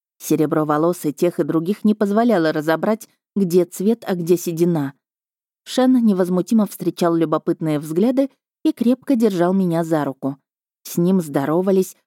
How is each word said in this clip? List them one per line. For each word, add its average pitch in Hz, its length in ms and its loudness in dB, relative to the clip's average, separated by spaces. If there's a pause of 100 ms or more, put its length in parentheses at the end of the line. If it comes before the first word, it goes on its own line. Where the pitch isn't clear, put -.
(200)
Серебро 151 460 0
волос 156 400 0
и 147 80 -2
тех, 175 260 -2
и 160 40 0
других 160 400 -2
не 214 100 4
позволяло 208 600 0
разобрать, 160 560 -2 (260)
где 180 300 2
цвет, 214 420 -2
а 185 80 -2
где 170 220 0
седина. 165 560 -2 (720)
Шен 254 280 2 (120)
невозмутимо 185 600 2
встречал 175 500 -2
любопытные 156 640 -2
взгляды 226 500 0 (340)
и 311 80 0
крепко 254 440 0
держал 190 380 2
меня 175 300 0
за 160 220 0
руку. 139 320 -6 (460)
С - 140 -16
ним 180 240 2
здоровались, 160 760 -2 (120)